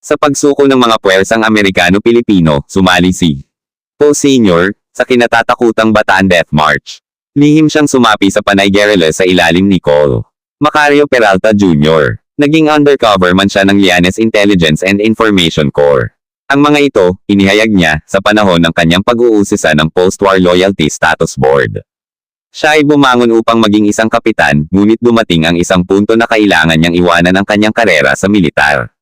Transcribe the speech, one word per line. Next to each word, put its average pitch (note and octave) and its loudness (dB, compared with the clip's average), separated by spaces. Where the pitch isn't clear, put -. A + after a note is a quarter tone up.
Sa D3 -4
pagsuko C#3+ 0
ng C3 2
mga A#2 0
puwersang G2 0
Amerikano-Pilipino, G2 0
sumali F#2 0
si D2 -4
Poe D3 2
Senior G#2 2
sa - -6
kinatatakutang A#2 0
Bataan G2 0
Death F2 0
March. D2+ -4
Lihim D3 2
siyang D3+ 0
sumapi A2 0
sa G2+ -2
panay G2+ 0
guerrilla G2+ 2
sa F#2+ -2
ilalim F2+ 0
ni F#2 0
Col D2 0
Macario D3 0
Peralta G#2+ 0
Junior. D#2 0
Naging D3+ 2
undercover A2+ 2
man G2 0
siya G2 0
ng G2+ 2
Lianes F2+ 0
Intelligence G2+ 0
and G2 -2
Information G2+ 0
Corps. C#2+ -2
Ang C#3+ 0
mga D3 0
ito, A2 0
inihayag G2+ 0
niya, D#2+ 0
sa - -4
panahon G2+ 0
ng E2 0
kanyang E2+ 0
pag-uusisa A2 0
ng D#2 0
Post-War F#2+ 0
Loyalty F2+ 0
Status - -4
Board. C2 -2
Siya D3+ -2
ay D3+ 2
bumangon C3 2
upang A2+ 0
maging G#2 2
isang A2 -2
kapitan, D2+ -2
ngunit G2+ 0
dumating G#2+ 0
ang E2+ -2
isang F2+ -2
punto G#2 0
na A#2 0
kailangan E2+ 0
niyang E2+ 0
iwanan F2 2
ang F#2+ -2
kanyang G#2+ 0
karera D#2+ 0
sa D#2+ -4
militar. C#2+ -2